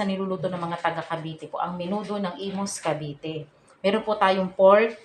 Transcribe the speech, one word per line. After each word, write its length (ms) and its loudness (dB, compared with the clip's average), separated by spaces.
na 80 0
niluluto 400 -4
ng 80 -4
mga 240 -6
taga 240 -2
Cavite 400 -8
po, 160 -8
ang 160 -4
menudo 400 -4
ng 240 -6
Imus, 400 -6
Cavite. 640 -6
Meron 160 2
po 160 -2
tayong 320 2
pork. 560 6